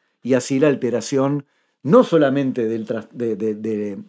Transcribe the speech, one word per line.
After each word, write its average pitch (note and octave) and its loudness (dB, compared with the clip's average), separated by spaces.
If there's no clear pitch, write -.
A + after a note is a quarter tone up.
y A#2+ -2
así C3 0
la D3 4
alteración C3+ -2
no E3+ 6
solamente C3+ 2
del A2 -4
tras-, A2+ -6
de, A#2 -4
de, G#2+ -4
de, G#2 -6